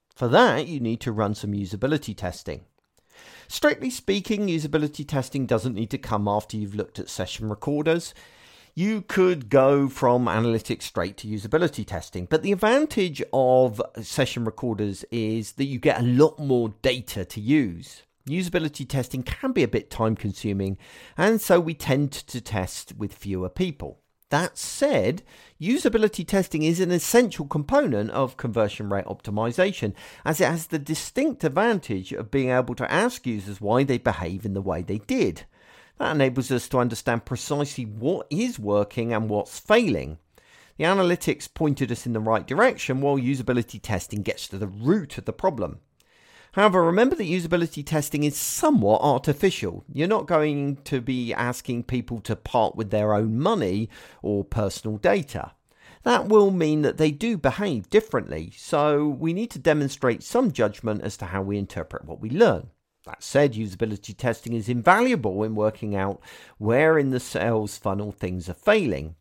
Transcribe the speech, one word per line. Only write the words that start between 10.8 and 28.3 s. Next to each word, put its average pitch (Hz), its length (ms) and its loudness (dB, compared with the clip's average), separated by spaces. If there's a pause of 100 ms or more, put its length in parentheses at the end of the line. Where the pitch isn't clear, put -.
straight 92 360 -4
to 107 100 -12
usability 110 560 -2
testing, 90 420 -8
but 156 160 0
the 196 100 0
advantage 214 680 2 (100)
of 127 500 4 (180)
session 120 440 -4
recorders 104 640 -4
is 110 420 -4
that 135 120 -4
you 139 140 -4
get - 220 2
a 120 40 0
lot 127 340 6
more 123 420 0
data 123 440 -2
to - 160 -10
use. 107 640 0 (260)
Usability 160 600 -2
testing 127 340 -4
can - 300 -4
be 175 120 4
a 113 40 4
bit - 220 -2
time 113 240 0
consuming, 98 640 -4 (400)
and 208 220 4
so 175 180 6
we 165 160 0
tend 143 380 0
to - 280 -10
test - 560 -6
with 101 160 -8
fewer 92 360 -6
people. 143 500 -6 (300)
That 160 280 0
said, 165 680 0 (360)
usability 214 640 2
testing 180 380 0
is 165 160 2
an 180 140 0
essential 180 540 4
component 147 640 0
of 131 240 -2